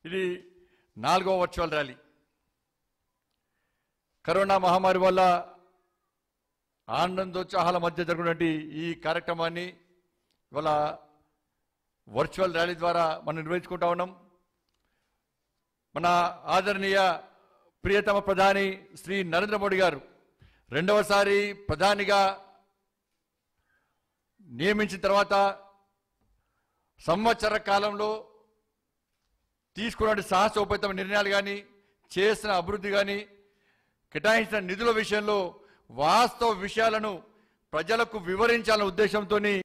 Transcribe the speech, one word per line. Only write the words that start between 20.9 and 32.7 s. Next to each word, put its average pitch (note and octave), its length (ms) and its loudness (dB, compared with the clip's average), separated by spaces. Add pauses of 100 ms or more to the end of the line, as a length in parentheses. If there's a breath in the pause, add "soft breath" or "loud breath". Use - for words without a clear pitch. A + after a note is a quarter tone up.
ప్రధానిగా G3 520 2 (2250)
నియమించిన F#3+ 560 -2
తర్వాత G3+ 280 2 (1700)
సంవత్సర G#3+ 540 0 (140)
కాలంలో G3+ 420 0 (1700)
తీసుకున్న G#3+ 540 -2
సాహసోపేతమైన G3 720 0
నిర్ణయాలు G3+ 340 0
కానీ, G3+ 200 -2 (560)
చేసిన G#3 480 0
అభివృద్ధి F#3+ 380 -6